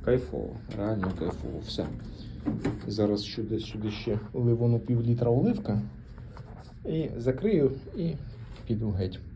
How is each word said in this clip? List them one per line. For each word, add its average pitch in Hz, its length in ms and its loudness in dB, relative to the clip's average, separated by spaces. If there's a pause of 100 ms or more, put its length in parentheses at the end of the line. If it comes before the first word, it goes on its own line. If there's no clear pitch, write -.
Кайфово, - 520 2 (200)
реально 104 420 0
кайфово, 85 480 -4
все. 90 200 -2 (1000)
Зараз 104 360 2
сюди, 107 380 -2
сюди 107 300 -4
ще 107 280 -2 (160)
ливону 120 440 4
пів 117 240 2
літра 120 280 4
оливка. 131 500 4 (1040)
І 156 320 0
закрию, 135 560 6 (240)
і 170 160 0 (540)
піду 110 240 0
геть. 92 300 0 (160)